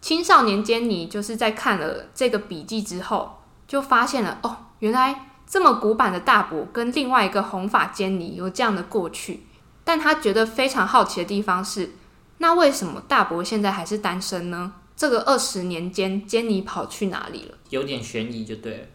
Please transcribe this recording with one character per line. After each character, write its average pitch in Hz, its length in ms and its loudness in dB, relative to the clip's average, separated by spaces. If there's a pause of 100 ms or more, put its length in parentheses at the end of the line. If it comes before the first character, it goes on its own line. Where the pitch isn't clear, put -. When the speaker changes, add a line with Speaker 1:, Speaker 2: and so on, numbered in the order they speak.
Speaker 1:
青 320 220 -2
少 339 200 8
年 208 220 2
坚 233 240 0
尼 175 180 -2
就 208 140 -8
是 214 160 -8
在 220 140 2
看 220 280 0
了 - 360 -6
这 254 140 2
个 214 100 0
笔 170 260 -8
记 220 180 -4
之 180 200 -8
后， - 400 -4 (260)
就 277 140 -2
发 247 240 4
现 269 160 0
了， 170 200 -4
哦， 240 140 -4 (220)
原 220 140 0
来 262 340 2 (200)
这 - 140 0
么 294 140 8
古 214 200 2
板 220 180 2
的 180 60 -2
大 208 260 4
伯 160 280 -6
跟 240 200 -2
另 262 180 0
外 247 140 6
一 190 40 0
个 202 140 2
红 196 260 -4
发 208 180 -2
坚 190 320 -2
尼 170 180 -8
有 180 120 -6
这 185 140 -4
样 226 120 2
的 175 100 -4
过 170 260 -4
去。 - 360 -12 (380)
但 330 140 0
他 311 160 2
觉 302 180 0
得 220 140 4
非 254 220 0
常 262 180 0
好 226 180 6
奇 185 160 -6
的 175 60 -4
地 202 160 -2
方 190 220 0
是， 196 280 -6 (460)
那 330 160 4
为 339 160 8
什 269 160 -2
么 156 220 -8
大 240 160 4
伯 170 180 -4
现 214 200 0
在 196 100 2
还 190 120 -4
是 208 140 -4
单 185 220 -2
身 175 300 -6
呢？ 180 220 -6 (240)
这 302 120 2
个 233 140 4
二 262 160 4
十 196 260 -4
年 175 260 -4
间， 190 360 -2
坚 233 220 0
尼 196 140 2
跑 190 240 -6
去 - 200 -4
哪 175 260 -4
里 - 140 -12
了？ - 80 -18 (160)
Speaker 2:
有 135 120 -2
点 135 200 -6
悬 113 300 -6
疑 113 120 -6
就 117 120 -10
对 110 200 -10
了。 113 80 -14 (100)